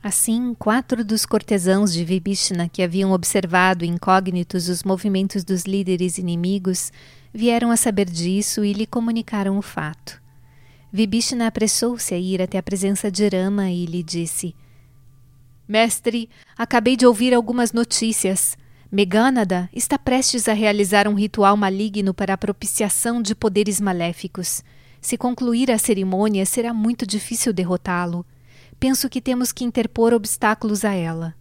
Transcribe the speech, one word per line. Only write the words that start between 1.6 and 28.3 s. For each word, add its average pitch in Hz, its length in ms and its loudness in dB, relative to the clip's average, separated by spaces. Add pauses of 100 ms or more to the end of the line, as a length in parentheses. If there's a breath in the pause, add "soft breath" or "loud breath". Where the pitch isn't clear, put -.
de 170 120 -2
Vibhishana 180 640 -2
que 185 140 -4
haviam 190 300 2
observado 180 720 2
incógnitos 180 840 0
os 180 140 -2
movimentos 190 640 0
dos 180 200 -2
líderes 185 540 0
inimigos 180 760 -2 (400 loud breath)
vieram 233 380 2
a 233 60 4
saber 202 340 0
disso 190 540 -2
e 202 80 0
lhe 208 120 -2
comunicaram 226 720 -2
o 202 60 -2
fato. - 580 -10 (720 soft breath)
Vibhishana 226 540 0
apressou-se 226 680 -2
a 180 60 -2
ir 185 240 -2
até 185 160 -2
a 180 40 -2
presença 196 480 -2
de 208 180 0
Rama 190 420 0
e 175 160 -2
lhe 170 160 -6
disse: 170 520 -6 (1120 soft breath)
"Mestre, 226 600 0 (300 soft breath)
acabei 240 380 2
de 247 100 6
ouvir 240 260 6
algumas 240 400 2
notícias. 226 840 -2 (320 soft breath)
Meghanada 202 840 2
está 269 260 -2
prestes 254 500 0
a 220 40 2
realizar 208 560 2
um 208 60 2
ritual 202 420 4
maligno 196 560 0
para 190 220 -2
a - 20 -2
propiciação 220 840 -2
de 208 120 -2
poderes 202 460 0
maléficos. 180 840 -4 (380 soft breath)
Se - 160 -4
concluir 247 540 0
a 220 80 2
cerimônia, 196 680 2
será 233 300 -2
muito 226 320 0
difícil 214 480 -4
derrotá-lo. 175 720 -2 (520 soft breath)